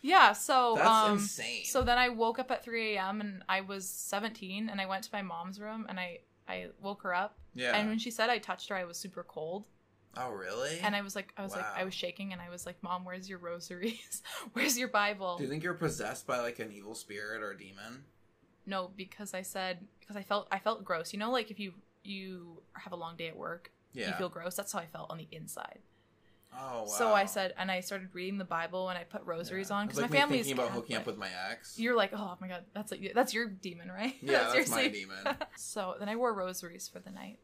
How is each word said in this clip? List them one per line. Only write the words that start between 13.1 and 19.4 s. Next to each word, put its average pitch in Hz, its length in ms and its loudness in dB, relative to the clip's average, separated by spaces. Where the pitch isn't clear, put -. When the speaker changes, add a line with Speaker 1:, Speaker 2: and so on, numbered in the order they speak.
Speaker 1:
your 190 100 -10
rosaries? 175 840 -6
<laughs> - 160 -10
Where's 247 240 4
your 247 100 0
Bible?" 202 480 2
Speaker 2:
Do 160 80 -2
you 127 60 -2
think 156 120 -4
you're 175 120 0
possessed 123 520 -2
by, 123 140 2
like, 120 200 -2
an 110 120 -6
evil 101 220 -12
spirit 107 480 -8
or 104 100 -4
a 98 60 -12
demon? 101 460 -14
Speaker 1:
No, 190 300 -4
because 196 380 -12
I 185 80 -4